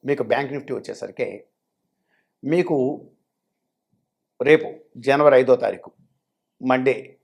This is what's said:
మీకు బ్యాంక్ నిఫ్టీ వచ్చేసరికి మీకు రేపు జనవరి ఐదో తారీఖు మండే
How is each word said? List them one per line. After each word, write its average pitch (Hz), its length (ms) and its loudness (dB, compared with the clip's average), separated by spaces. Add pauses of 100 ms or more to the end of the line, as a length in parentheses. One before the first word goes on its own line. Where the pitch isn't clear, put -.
మీకు 143 240 -2
బ్యాంక్ 135 240 -4
నిఫ్టీ 131 200 -12
వచ్చేసరికి - 520 -10 (1200)
మీకు 170 240 0 (1700)
రేపు 156 200 4 (400)
జనవరి 143 320 6
ఐదో 127 140 4 (100)
తారీఖు 98 280 -6 (800)
మండే 127 220 2 (300)